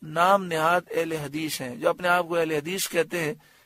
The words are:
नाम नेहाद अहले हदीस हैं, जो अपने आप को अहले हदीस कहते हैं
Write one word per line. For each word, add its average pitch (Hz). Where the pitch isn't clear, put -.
नाम 175
नेहाद 170
अहले 160
हदीस 147
हैं, 123
जो 165
अपने 175
आप 175
को 170
अहले 160
हदीस 175
कहते 165
हैं 151